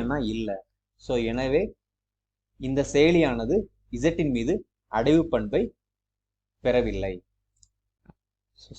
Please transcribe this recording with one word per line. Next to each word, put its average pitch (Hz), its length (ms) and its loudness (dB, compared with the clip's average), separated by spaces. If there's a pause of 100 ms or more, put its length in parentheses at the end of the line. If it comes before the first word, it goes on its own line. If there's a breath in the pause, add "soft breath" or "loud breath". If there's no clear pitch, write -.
எண்ணா 127 180 -2 (140)
இல்ல. 110 180 -6 (560)
So 135 80 -4 (180)
எனவே 135 300 0 (1000)
இந்த 135 200 -2 (140)
செயலியானது 143 640 4 (460)
Z-இன் 160 340 0
மீது 123 180 0 (440)
அடைவு 151 240 4 (100)
பண்பை 113 300 0 (1040)
பெறவில்லை. 104 500 0 (1500)
So - 160 -20